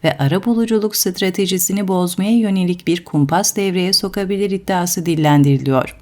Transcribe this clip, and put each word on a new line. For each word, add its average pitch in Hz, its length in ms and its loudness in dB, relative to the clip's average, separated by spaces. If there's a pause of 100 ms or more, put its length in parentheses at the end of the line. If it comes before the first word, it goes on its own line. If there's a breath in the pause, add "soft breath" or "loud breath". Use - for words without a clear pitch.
ve 156 140 0
arabuluculuk 214 760 0
stratejisini 190 920 -2
bozmaya 185 500 0
yönelik 190 500 0
bir 170 160 0
kumpas 160 520 0
devreye 190 380 0
sokabilir 196 580 -2
iddiası 180 540 -2
dillendiriliyor. 143 960 2